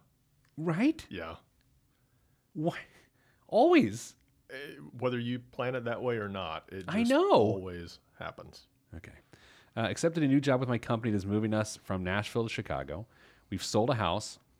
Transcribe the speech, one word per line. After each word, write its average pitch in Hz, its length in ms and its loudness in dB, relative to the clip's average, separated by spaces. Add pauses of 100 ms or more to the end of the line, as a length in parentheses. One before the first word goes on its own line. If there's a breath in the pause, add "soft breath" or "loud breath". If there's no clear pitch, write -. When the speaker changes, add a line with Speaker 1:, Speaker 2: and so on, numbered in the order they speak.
(580)
Speaker 1:
Right? 180 520 -2
Speaker 2:
Yeah. 160 260 -8 (1160)
Speaker 1:
Why? 160 240 -2 (680 soft breath)
Always. 233 680 4 (360)
Speaker 2:
Eh, 135 40 -14 (440)
whether 123 200 0
you 120 200 -4
plan 127 340 -4
it 123 120 -6
that 117 180 -4
way 123 140 0
or 104 120 -4
not, 87 420 -6
it 95 160 -10
Speaker 1:
I 180 120 -2
Speaker 2:
just 233 120 2
Speaker 1:
know. 349 200 4
Speaker 2:
always 92 680 2 (200)
happens. - 480 -14 (280)
Speaker 1:
Okay. - 180 -16 (640 loud breath)
Uh, 113 140 0
"Accepted 160 320 0
a 147 60 4
new 135 140 6
job 135 180 4
with 127 100 0
my 120 80 2
company 113 340 0
that's 98 140 0
moving 107 280 2
us 107 240 0
from 92 260 -4
Nashville 104 400 0
to 113 60 -4
Chicago. 73 580 -6 (420 soft breath)
We've 95 140 -4
sold 117 260 2
a 135 60 2
house, 98 420 0 (220)